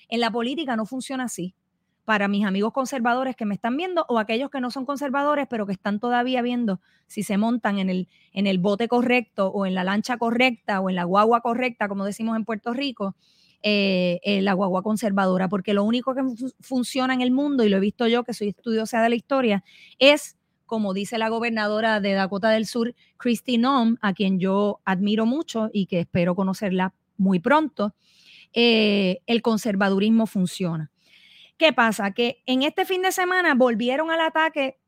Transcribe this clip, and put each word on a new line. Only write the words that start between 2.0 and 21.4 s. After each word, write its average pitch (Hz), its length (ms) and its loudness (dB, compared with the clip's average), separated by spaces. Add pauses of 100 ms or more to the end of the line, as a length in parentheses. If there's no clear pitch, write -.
Para 202 240 0
mis 202 160 0
amigos 202 260 0
conservadores 254 640 -2
que - 80 -10
me 208 100 -2
están 233 220 -4
viendo 349 320 -2
o 233 100 0
aquellos 226 320 -2
que 269 120 -6
no 247 100 -4
son 262 140 -8
conservadores, 285 640 -2
pero 220 160 -4
que 196 80 -4
están 202 260 -4
todavía 240 420 0
viendo 240 380 -2 (260)
si - 160 -8
se 190 160 -2
montan 214 420 0
en 190 100 0
el, 185 180 -2 (240)
en 202 160 -2
el 190 120 2
bote 202 280 0
correcto 233 600 0
o 202 160 -2
en 185 100 -2
la 185 80 0
lancha 208 320 -2
correcta 220 640 0
o 190 100 -2
en 185 60 -2
la 180 80 -2
guagua 214 380 4
correcta, 240 480 -2
como 196 160 -4
decimos 226 320 -4
en 220 80 -4
Puerto 226 260 -6
Rico, 240 460 -6 (440)
eh, 190 640 2
eh, 202 180 0
la 196 120 2
guagua 185 300 0
conservadora, 196 640 0
porque 202 240 -2
lo 202 100 2
único 240 320 0
que 269 80 -2
fu-, 254 380 -6
funciona 254 520 -2
en 254 60 0
el 254 120 2
mundo, 269 340 2
y 208 40 4
lo 196 60 4
he 196 60 2
visto 214 260 0
yo 240 160 2
que 233 100 -8
soy 208 140 -4
estudiosa 220 540 -2
de 226 80 4
la 240 60 2
historia, 233 500 0 (340)
es, 294 380 4 (280)
como 208 280 -2
dice 202 240 -4
la 226 100 -2
gobernadora 220 720 0